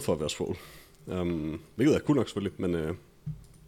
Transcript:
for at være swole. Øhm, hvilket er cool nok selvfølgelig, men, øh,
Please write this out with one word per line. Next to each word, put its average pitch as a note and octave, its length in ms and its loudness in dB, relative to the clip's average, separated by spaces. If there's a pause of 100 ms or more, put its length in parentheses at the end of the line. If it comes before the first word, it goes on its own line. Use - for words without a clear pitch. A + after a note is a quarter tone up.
for F#2 80 4
at D2+ 60 0
være D2+ 100 0
swole. - 260 -2 (560)
Øhm, E2 480 -2 (160)
hvilket B2+ 200 6
er F2 40 4
cool D3 180 2
nok A2 120 2
selvfølgelig, G2 320 -4
men, F2+ 140 2
øh, D#2+ 180 0 (760)